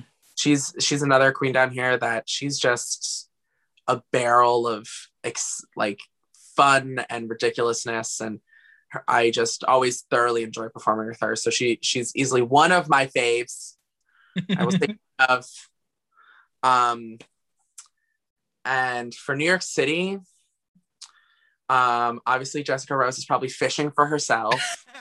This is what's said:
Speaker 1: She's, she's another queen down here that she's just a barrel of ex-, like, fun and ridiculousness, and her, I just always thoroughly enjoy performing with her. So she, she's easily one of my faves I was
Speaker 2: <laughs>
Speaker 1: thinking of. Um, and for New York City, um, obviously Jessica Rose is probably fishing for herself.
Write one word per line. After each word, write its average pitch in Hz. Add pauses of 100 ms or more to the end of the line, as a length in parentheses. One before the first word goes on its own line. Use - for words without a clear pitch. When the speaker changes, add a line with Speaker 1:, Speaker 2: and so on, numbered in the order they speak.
(360)
Speaker 1:
She's, 143
she's 147
another 135
queen 131
down 131
here 127
that 117
she's 139
just - (580)
a 123 (100)
barrel 120
of 113 (360)
ex-, - (100)
like, 107 (560)
fun 135 (100)
and 117
ridiculousness, 117
and 110 (500)
her, -
I 117
just 117
always 127
thoroughly 120
enjoy 113
performing 110
with 113
her. 110
So -
she, 117
she's -
easily 131
one 143
of 175
my 139
faves 120 (840)
I 180
was 185
Speaker 2:
<laughs> -
Speaker 1:
thinking 175 (200)
of. 127 (1200)
Um, 120 (1500)
and 123
for -
New 147
York 185
City, 175 (1500)
um, 120
obviously 135
Jessica 139
Rose 131
is -
probably 131
fishing 143
for 147
herself. 131 (160)